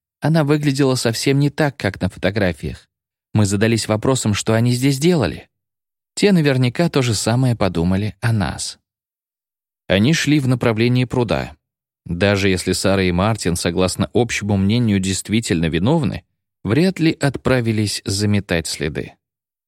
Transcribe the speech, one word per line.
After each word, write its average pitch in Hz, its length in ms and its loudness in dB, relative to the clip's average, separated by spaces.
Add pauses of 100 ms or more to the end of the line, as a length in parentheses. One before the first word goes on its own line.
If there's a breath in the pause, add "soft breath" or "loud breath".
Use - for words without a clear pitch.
(200)
Она 156 220 2
выглядела 143 540 2
совсем 123 420 0
не 143 120 2
так, 147 260 -2
как - 240 -4
на 92 80 -2
фотографиях. 90 800 -4 (460)
Мы 107 120 4
задались 107 420 0
вопросом, 110 460 0
что 107 200 -2
они 120 180 2
здесь 131 260 0
делали. 135 500 0 (680)
Те 202 180 4
наверняка 143 560 2
то 143 140 0
же 120 120 0
самое 120 400 0
подумали 92 680 -2
о 113 120 -2
нас. - 460 -4 (1080)
Они 104 260 4
шли 151 280 2
в 127 80 0
направлении 123 560 2
пруда. 98 500 -2 (500)
Даже 98 440 2
если 92 240 0
Сара 98 300 0
и 90 100 0
Мартин, 92 420 0
согласно 92 580 -2
общему 104 440 0
мнению, 104 420 2
действительно 95 680 -2
виновны, 92 580 0 (400)
вряд 165 340 0
ли 165 140 2
отправились 113 920 -2
заметать 101 640 -2
следы. - 480 -6 (540)